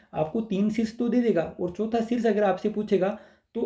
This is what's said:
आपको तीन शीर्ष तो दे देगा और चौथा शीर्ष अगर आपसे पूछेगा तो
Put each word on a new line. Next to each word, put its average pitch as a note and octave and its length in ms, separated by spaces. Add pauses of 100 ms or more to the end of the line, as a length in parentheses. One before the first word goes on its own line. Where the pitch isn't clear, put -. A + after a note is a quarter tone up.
(140)
आपको E3+ 300
तीन G3+ 280
शीर्ष A3+ 260
तो A#3+ 120
दे B3 120
देगा G3+ 220 (160)
और F3 120
चौथा A3 300
शीर्ष A3+ 240
अगर G#3 200
आपसे F#3+ 260
पूछेगा G#3 460 (380)
तो A#3 100